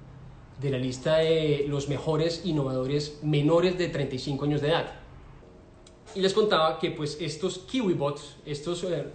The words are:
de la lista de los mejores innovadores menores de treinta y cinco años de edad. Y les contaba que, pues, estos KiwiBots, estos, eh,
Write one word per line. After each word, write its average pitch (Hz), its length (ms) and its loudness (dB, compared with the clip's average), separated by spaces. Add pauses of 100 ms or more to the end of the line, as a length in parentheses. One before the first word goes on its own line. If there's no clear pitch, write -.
(600)
de 135 120 -2
la 127 80 -2
lista 131 380 2
de 156 500 4
los 143 200 -2
mejores 156 560 0
innovadores 139 800 -2
menores 156 560 4
de 170 120 0
treinta 139 260 -2
y - 20 -2
cinco 139 280 -2
años 147 140 2
de 147 100 0
edad. 160 220 0 (1200)
Y 196 40 -6
les 190 140 2
contaba 160 460 4
que, 165 100 0
pues, 147 320 -6
estos 170 380 -6
KiwiBots, 147 840 -2
estos, 160 420 -6
eh, 165 300 -2